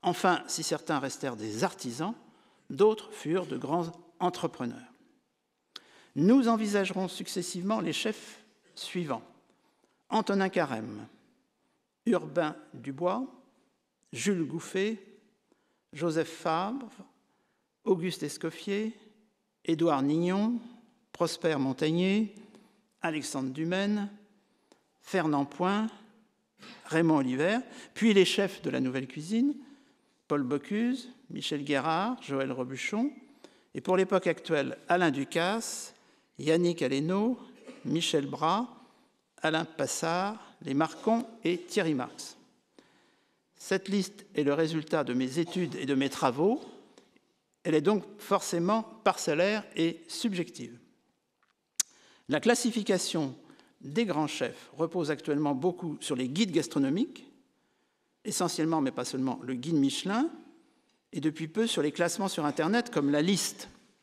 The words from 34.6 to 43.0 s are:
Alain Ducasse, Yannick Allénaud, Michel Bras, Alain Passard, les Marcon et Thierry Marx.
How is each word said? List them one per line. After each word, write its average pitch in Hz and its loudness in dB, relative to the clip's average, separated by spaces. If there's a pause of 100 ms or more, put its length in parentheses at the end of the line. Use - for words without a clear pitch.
Alain 175 4
Ducasse, 170 -2 (440)
Yannick 165 2
Allénaud, 180 0 (460)
Michel 160 0
Bras, 175 0 (760)
Alain 160 2
Passard, 175 -2 (240)
les 139 -4
Marcon 220 0 (160)
et 170 0
Thierry 170 0
Marx. - -8 (1200)